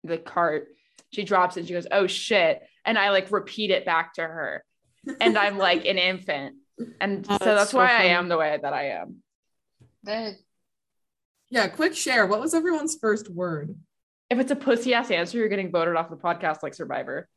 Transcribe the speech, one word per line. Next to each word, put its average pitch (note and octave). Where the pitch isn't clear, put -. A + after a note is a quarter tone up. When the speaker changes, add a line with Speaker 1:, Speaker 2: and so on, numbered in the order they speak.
Speaker 1:
the E3
cart. E3
She G#3
drops F#3
it, E3+
and E3+
she F3+
goes, F3
"Oh, G3+
shit." F3+
And A3+
I, G3+
like, F#3+
repeat G3+
it -
back E3+
to F3
her. D#3+
And A3+
I'm, G3+
like, F#3
an F#3+
infant. F3+
And G3
Speaker 2:
Oh, G3+
Speaker 1:
so -
Speaker 2:
that's G#3
Speaker 1:
that's G#3
Speaker 2:
so C4
Speaker 1:
why B3
I A#3
Speaker 2:
funny. F#3
Speaker 1:
am F3
the E3+
way D3+
that C#3
I C#3
am. F2
Speaker 3:
That G#3+
Speaker 4:
Yeah, A3+
quick D#4+
share. A#3
What G#3+
was D#4+
everyone's D#4+
first A3
word? E3+
Speaker 1:
If B3
it's C4+
a C#4
pussy-ass A#3+
answer, F3
you're A3
getting G3
voted E3+
off E3+
the D#3+
podcast E3+
like D3+
Survivor. C#3